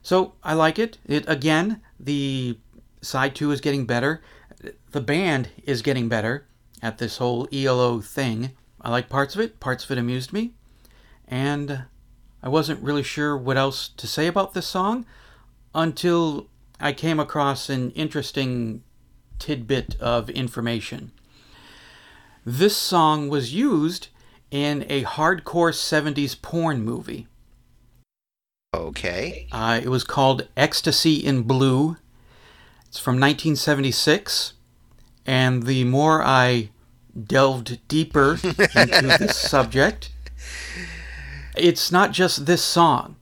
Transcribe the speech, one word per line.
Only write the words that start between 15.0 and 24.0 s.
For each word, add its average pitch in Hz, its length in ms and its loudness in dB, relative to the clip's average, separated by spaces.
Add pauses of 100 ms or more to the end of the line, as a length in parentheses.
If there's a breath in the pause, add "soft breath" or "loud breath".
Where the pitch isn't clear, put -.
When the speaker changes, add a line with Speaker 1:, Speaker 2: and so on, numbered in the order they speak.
Speaker 1:
until 165 720 0 (320)
I 143 140 -2
came 156 260 0
across 143 480 -2
an 127 220 -2
interesting 127 920 -4 (540)
tidbit 127 600 -4
of 120 300 -2
information. 117 840 -6 (1300 loud breath)
This 160 280 4
song 151 540 2
was 139 240 -2
used 180 560 0 (420 soft breath)